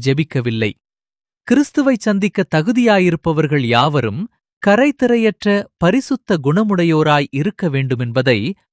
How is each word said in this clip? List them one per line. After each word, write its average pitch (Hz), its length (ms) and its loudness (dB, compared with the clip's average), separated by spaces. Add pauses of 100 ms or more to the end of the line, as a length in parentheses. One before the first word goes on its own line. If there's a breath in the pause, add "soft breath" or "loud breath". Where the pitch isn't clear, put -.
ஜெபிக்கவில்லை. 120 680 -2 (680)
கிறிஸ்துவை 269 560 0
சந்திக்க 196 460 -2 (100)
தகுதியாயிருப்பவர்கள் 165 1120 0
யாவரும் 127 600 0 (380)
கரைதிரையற்ற 220 960 0 (120)
பரிசுத்த 208 640 0
குணமுடையோராய் 156 880 0
இருக்க 165 380 -4
வேண்டுமென்பதை 127 840 -2 (200)